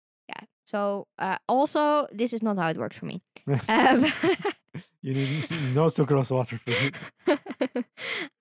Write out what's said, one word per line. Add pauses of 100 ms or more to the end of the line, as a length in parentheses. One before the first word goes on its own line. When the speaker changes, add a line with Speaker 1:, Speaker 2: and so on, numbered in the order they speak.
(280)
Speaker 1:
Yeah. (200)
So, (120)
uh, (100)
also,
this
is
not
how
it
works
for
me. (240)
Speaker 2:
<laughs>
Speaker 1:
Um,
<laughs>
Speaker 2:
You
need
<laughs>
no
sucrose
water
for
me. (380)
Speaker 1:
<laughs> (560)